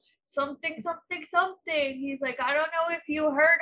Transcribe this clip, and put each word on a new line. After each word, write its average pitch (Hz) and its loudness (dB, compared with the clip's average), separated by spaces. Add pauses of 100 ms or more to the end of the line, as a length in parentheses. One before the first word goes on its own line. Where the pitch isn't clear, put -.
(260)
something, 285 -4
something, 330 -8
something." 320 0
He's 269 -6
like, 262 -4
"I 262 0
don't 311 2
know 330 0
if 320 -6
you 302 0
heard 311 6